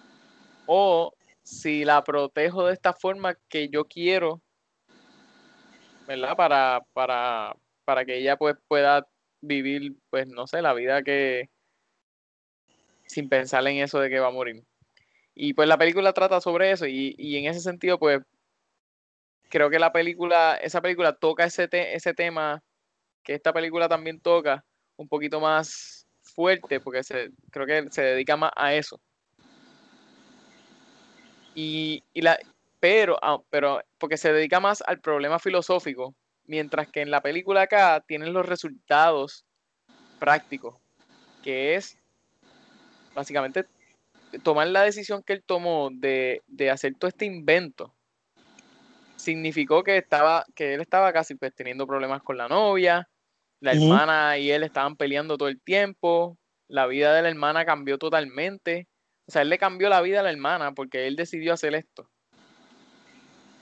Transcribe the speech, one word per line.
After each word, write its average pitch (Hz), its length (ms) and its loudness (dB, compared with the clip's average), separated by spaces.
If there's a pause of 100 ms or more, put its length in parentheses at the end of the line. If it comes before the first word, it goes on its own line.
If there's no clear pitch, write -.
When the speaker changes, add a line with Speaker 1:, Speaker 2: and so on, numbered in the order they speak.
(640)
Speaker 1:
o 175 480 4 (300)
si 151 420 -4
la 147 180 4
protejo 151 640 0
de 185 60 2
esta 180 180 0
forma 190 460 -4 (100)
que 147 220 -4
yo 151 160 -2
quiero, 170 560 -2 (1700)
¿verdad? 135 280 -6
Para, 135 460 4 (120)
para, 120 640 -4 (300)
para 131 180 0
que 127 140 -6
ella, 135 180 0
pues, 147 220 0 (100)
pueda 143 400 4 (320)
vivir, 139 560 -4 (140)
pues, 131 180 -4
no 123 180 -10
sé, 165 160 -6
la 147 120 2
vida 131 300 -2
que, 135 460 -2 (1600)
sin 143 240 -8
pensar 131 380 0
en 139 100 -2
eso 139 220 -2
de 135 100 0
que 131 100 0
va 127 80 2
a 123 40 0
morir. 120 320 -8 (720)
Y, 143 180 -4
pues, 151 160 4
la 156 80 6
película 180 340 4
trata 185 300 2
sobre 185 300 0
eso 175 140 -2
y, 135 320 -6
y 143 200 -8
en 143 80 -6
ese 170 160 -6
sentido, 180 360 -2
pues, 143 240 2 (1300)
creo 147 180 2
que 160 100 2
la 165 120 4
película, 170 640 2
esa 165 260 -6
película 175 320 0
toca 160 300 0
ese 175 240 -2
te-, 165 280 -2
ese 170 180 -4
tema 156 500 -4 (580)
que 143 140 -8
esta 160 180 0
película 165 360 -2
también 160 300 -4
toca, 151 440 0 (320)
un 151 120 -18
poquito 151 320 -4
más 156 680 -2 (160)
fuerte, 170 560 -2
porque 131 240 -6
se, 123 260 -8 (220)
creo 139 160 -6
que 151 240 -2
se 151 100 -4
dedica 131 360 0
más 156 180 0
a 143 180 0
eso. - 260 -4 (2500)
Y, 156 480 -6 (120)
y 165 80 -6
la, 165 180 4 (400)
pero, 190 420 4
ah, 143 180 0 (100)
pero 143 320 0 (160)
porque 156 200 -4
se 156 140 2
dedica 156 280 4
más 202 280 0
al 165 140 -2
problema 151 360 -2
filosófico, 165 800 -4 (320)
mientras 151 400 -4
que 151 140 -6
en 147 100 -4
la 143 100 2
película 185 420 2
acá 190 440 6
tienen 156 260 -6
los 180 120 0
resultados 151 1000 0 (720)
prácticos, 143 580 -2 (680)
que 139 320 -2
es - 220 -10 (1160)
básicamente 139 520 -4 (800)
tomar 156 240 2
la 190 160 4
decisión 202 400 -2
que 202 100 -4
él 196 120 -6
tomó 170 460 -2
de, 131 560 -2
de 135 240 -2
hacer 135 240 -4
todo 180 140 -4
este 214 160 -6
invento, 160 680 -2 (1200)
significó 160 640 0
que 196 140 2
estaba, 160 480 2 (100)
que 139 180 -4
él 147 80 -4
estaba 190 320 2
casi, 160 220 -2
pues, 135 180 -8
teniendo 127 320 -8
problemas 135 380 -6
con 131 140 -8
la 120 100 -6
novia, 180 600 2 (520)
la 135 140 2
Speaker 2:
Ujú. 151 100 4
Speaker 1:
hermana 156 560 4
y 143 100 -2
él 151 140 2
estaban 147 320 -4
peleando 147 420 -4
todo 143 120 -2
el 131 120 -8
tiempo, 175 760 0 (300)
la 135 200 0
vida 147 260 2
de 165 80 4
la 170 80 2
hermana 156 360 -2
cambió 143 340 -2
totalmente. 160 880 -4 (400)
O - 40 -20
sea, 147 120 2
él 147 60 0
le 180 100 0
cambió 190 300 0
la 185 120 6
vida 196 200 0
a - 20 -2
la 180 80 0
hermana 147 420 -4
porque 131 320 -8
él 139 100 -4
decidió 165 380 -4
hacer 151 220 -4
esto. - 340 -10 (1500)